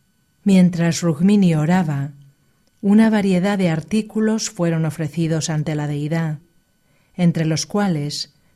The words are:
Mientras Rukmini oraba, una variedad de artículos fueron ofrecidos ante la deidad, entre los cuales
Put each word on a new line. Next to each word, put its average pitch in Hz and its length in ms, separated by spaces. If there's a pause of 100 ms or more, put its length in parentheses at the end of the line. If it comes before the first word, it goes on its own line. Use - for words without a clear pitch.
(440)
Mientras 175 580
Rukmini 175 540
oraba, 151 560 (680)
una 214 280
variedad 196 480
de 185 120
artículos 214 800
fueron 165 360
ofrecidos 156 640
ante 151 260
la 147 120
deidad, 151 520 (760)
entre 165 300
los 160 200
cuales 165 680 (220)